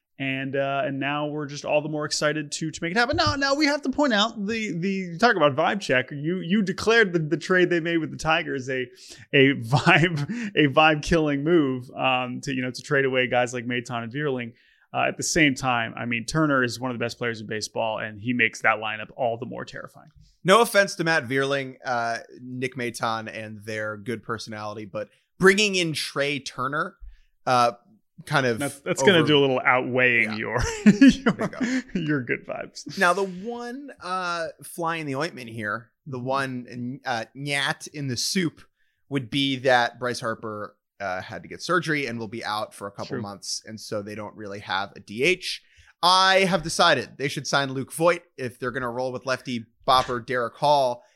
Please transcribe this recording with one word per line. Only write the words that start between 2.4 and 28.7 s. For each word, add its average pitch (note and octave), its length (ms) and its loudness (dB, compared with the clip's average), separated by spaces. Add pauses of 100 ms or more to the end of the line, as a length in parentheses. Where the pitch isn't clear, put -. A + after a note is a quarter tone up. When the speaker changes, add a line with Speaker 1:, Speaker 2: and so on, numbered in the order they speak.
Speaker 1:
to, D#3+ 180 -6
to - 120 -12
make E3+ 80 -4
it F#3+ 60 -2
happen. B3 180 2
Now, D#4 200 0
now C#4 200 0
we D4 120 2
have C#4+ 160 0
to C#4+ 60 -2
point C#4+ 220 2
out G#3+ 340 0
the, G#3+ 340 -4
the, F#3 380 -4
talk A#3 200 4
about D3 180 4
vibe F#3+ 240 2
check. B2+ 320 0
You, D#3 300 -4
you F3+ 200 2
declared G3+ 520 4
the, F3 60 2
the D3+ 180 0
trade F3+ 320 4
they F3 100 2
made E3+ 200 0
with C#3+ 120 -4
the C3+ 60 -12
Tigers D3 520 -2
a, B2+ 160 -2 (460)
a C#3 220 8
<laughs> B2 80 -4
vibe, E3+ 960 2
a D3+ 100 6
vibe D#3 360 4
killing D3+ 420 2
move, C#3 460 2
um, B2+ 500 -2
to, C#3 120 -6
you B2+ 80 -4
know, B2+ 100 -4
to - 100 -12
trade C#3 240 0
away B2+ 240 2
guys B2 240 2
like B2 120 -6
Maton B2 380 -6
and A2+ 80 -10
Vierling. B2+ 400 -4 (420)
Uh, B2+ 160 0
at - 80 -6
the B2+ 60 -6
same D3 300 2
time, A#2+ 440 -2
I A#2 80 -6
mean, A#2 200 -4
Turner D3 380 2
is A#2 160 -4
one C3 100 -6
of B2 80 -6
the A#2 60 -4
best A#2 140 -6
players A#2 240 -6
in G#2+ 60 -12
baseball, A2 520 -4
and G#2+ 180 -8
he A2 140 -4
makes A#2 300 2
that A2 160 4
lineup G#2+ 400 -8
all A#2 200 0
the A#2+ 80 -8
more B2 200 -10
terrifying. - 420 -16 (380)
Speaker 2:
No G3+ 160 8
offense G3+ 340 4
to F3 80 -4
Matt D#3+ 240 2
Vierling, C3+ 560 0
uh, A#2 360 -2 (220)
Nick B2+ 360 -6
Maton, A#2 500 -4
and G#2+ 380 -12
their G#2+ 320 -6
good G#2 260 -8
personality, G#2+ 600 -8
but G#2 240 -8 (280)
bringing G3 380 6
in E3+ 160 0
Trey C#3+ 480 -2
Turner, D3 560 -6 (500)
uh, B2 280 4 (520)
kind C#3 200 0
of A#2 140 0
Speaker 1:
That's, C#3+ 200 -4